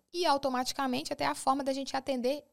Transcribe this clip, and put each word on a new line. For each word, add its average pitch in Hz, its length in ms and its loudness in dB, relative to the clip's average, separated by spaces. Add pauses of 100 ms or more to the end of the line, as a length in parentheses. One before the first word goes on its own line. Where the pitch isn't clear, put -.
(140)
e, 349 120 0
automaticamente, 269 880 0
até 277 120 -2
a 285 100 0
forma 277 280 2
da 262 100 0
gente 269 220 -4
atender 269 580 0